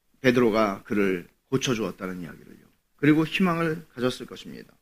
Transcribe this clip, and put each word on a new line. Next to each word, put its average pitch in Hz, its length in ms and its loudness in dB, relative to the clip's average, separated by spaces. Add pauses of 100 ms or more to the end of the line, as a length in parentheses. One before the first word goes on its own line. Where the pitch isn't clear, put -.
(200)
베드로가 110 640 2
그를 98 420 0 (220)
고쳐주었다는 101 720 -4
이야기를요. - 460 -16 (300)
그리고 156 300 2
희망을 165 580 -2 (100)
가졌을 123 320 -4
것입니다. - 560 -16